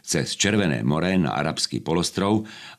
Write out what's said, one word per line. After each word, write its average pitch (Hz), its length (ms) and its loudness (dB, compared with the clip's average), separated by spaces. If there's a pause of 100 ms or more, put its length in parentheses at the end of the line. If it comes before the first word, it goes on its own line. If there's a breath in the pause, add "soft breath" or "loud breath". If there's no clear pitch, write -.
cez - 320 -2
Červené 95 480 2
more 82 320 2
na 71 240 2
Arabský 73 400 -2
polostrov 95 640 0 (360 loud breath)